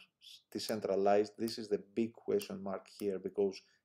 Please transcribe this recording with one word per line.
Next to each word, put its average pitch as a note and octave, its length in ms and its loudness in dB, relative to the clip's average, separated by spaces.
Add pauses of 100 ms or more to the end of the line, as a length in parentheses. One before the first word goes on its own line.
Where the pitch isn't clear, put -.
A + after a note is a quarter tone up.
(500)
decentralized, G2+ 880 2
this A2+ 200 -4
is A2 100 -8
the G2+ 140 0 (120)
big A2+ 180 -2
question G2+ 500 -2
mark F#2+ 240 -8 (120)
here, G2 200 -2
because F#2+ 420 -2 (240)